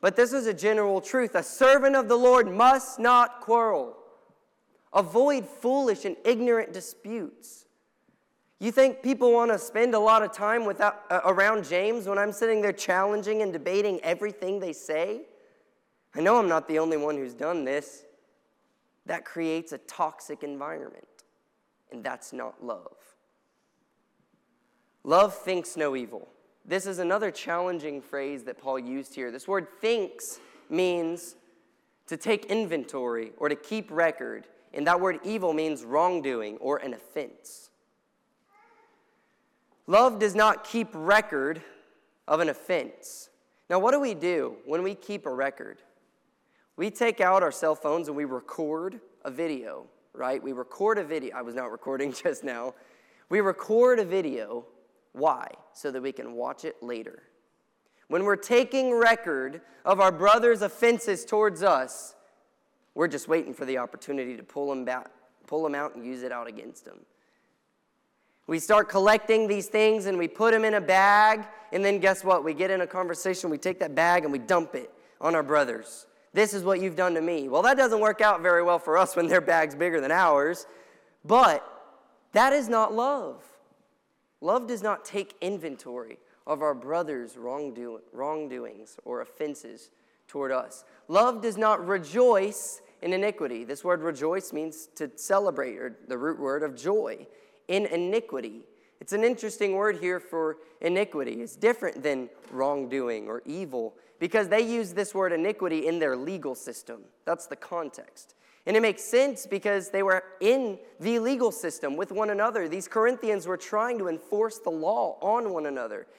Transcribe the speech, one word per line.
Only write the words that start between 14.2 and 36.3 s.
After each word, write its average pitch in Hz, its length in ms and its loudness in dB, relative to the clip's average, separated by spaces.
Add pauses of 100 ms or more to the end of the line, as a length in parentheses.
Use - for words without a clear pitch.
they 180 120 -6
say? 180 540 -4 (880)
I 147 60 -6
know 202 180 6
I'm 208 100 4
not 160 200 0
the 156 100 0
only 160 180 0
one 147 200 -2
who's 127 180 -8
done 151 300 -4
this. 143 400 -6 (1000)
That 170 180 -8
creates 165 480 -6
a 139 60 -12
toxic - 680 -8
environment, 143 800 -12 (680)
and 117 140 -16
that's 123 280 -10
not 120 320 -12
love. 104 320 -12 (2000)
Love 196 340 4
thinks 180 400 -6
no 147 200 -2
evil. 120 360 -12 (340)
This 185 200 -4
is 190 120 -8
another 185 320 -2
challenging 170 720 -6
phrase 139 440 -8
that 120 140 -12
Paul 131 200 -6
used 131 360 -10
here. 127 160 -8
This 123 160 -14
word 185 220 -4 (120)
thinks 220 600 -4 (300)
means 175 680 -2 (680)
to 165 100 -10
take 208 300 -2
inventory 131 880 -4
or 147 120 -2
to 147 80 -2
keep 214 340 -8
record. 139 560 -2 (260)
And 147 140 -4
that 175 140 4
word 180 220 -2
evil 185 300 -2
means 156 320 -2
wrongdoing 135 720 -2